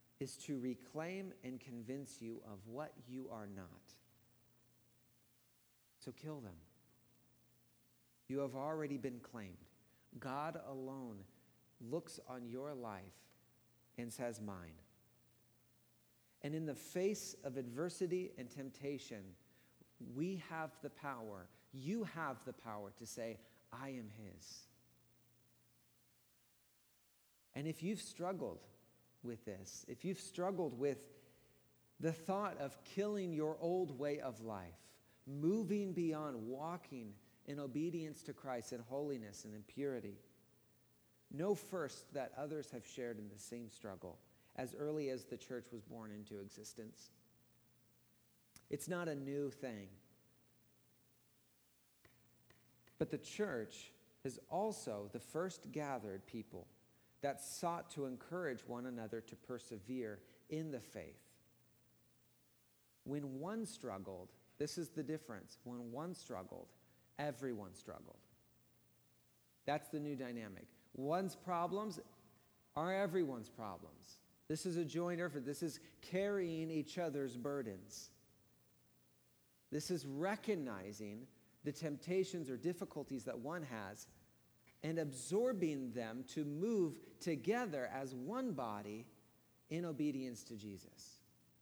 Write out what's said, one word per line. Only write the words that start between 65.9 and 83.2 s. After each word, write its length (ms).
one 220
struggled, 540
everyone 560
struggled. 460
That's 240
the 100
new 160
dynamic. 520
One's 420
problems 640
are 180
everyone's 560
problems. 680
This 180
is 120
a 80
joint 360
effort. 240
This 180
is 160
carrying 680
each 280
other's 400
burdens. 720
This 200
is 140
recognizing 1200
the 80
temptations 800
or 80
difficulties 680